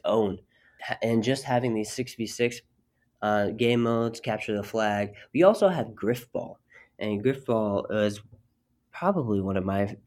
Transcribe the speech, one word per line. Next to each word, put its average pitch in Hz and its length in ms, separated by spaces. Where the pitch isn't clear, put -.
own. 101 360
Ha-, - 200
and 113 200
just 135 220
having 123 280
these 107 200
six 127 220
v 113 120
six, 120 360
uh, 104 280
game 117 320
modes, 117 360
capture 107 380
the 101 80
flag. 104 480
We 165 120
also - 240
have 151 200
Griffball, 110 680
and 104 240
Griffball 113 680
is 104 300
probably 139 500
one 95 160
of 92 80
my 98 320